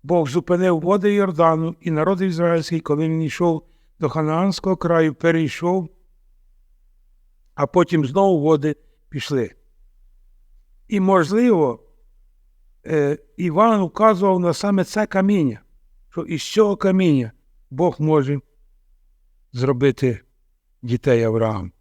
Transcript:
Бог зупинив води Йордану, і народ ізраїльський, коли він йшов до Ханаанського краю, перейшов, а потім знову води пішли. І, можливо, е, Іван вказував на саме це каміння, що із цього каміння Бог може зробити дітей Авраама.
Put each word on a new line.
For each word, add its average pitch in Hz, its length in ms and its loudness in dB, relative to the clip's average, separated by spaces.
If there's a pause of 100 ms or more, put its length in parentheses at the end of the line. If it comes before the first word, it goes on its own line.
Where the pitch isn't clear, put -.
Бог 160 260 0
зупинив 175 520 0
води 202 340 0
Йордану, 165 680 0
і 170 100 -6
народ 165 300 0
ізраїльський, 170 600 -2
коли 151 280 -2
він 160 140 -2
йшов 160 440 -2 (320)
до 156 100 -2
Ханаанського 165 680 -2
краю, 165 380 0
перейшов, 165 720 -2 (1700)
а 143 60 0
потім 170 400 0
знову 180 340 0
води 151 360 0 (320)
пішли. 131 460 -4 (1300)
І, 202 120 -2
можливо, 185 880 2 (960)
е, 147 320 0 (180)
Іван 196 460 2
вказував 190 580 2
на 175 140 0
саме 196 300 0
це 208 220 -4
каміння, 190 540 0 (500)
що 131 120 -10
із - 200 -8
цього 208 340 2
каміння 175 560 2 (380)
Бог 156 280 -2
може 147 420 0 (1120)
зробити 127 680 0 (600)
дітей 120 400 0
Авраама. 110 480 -2 (100)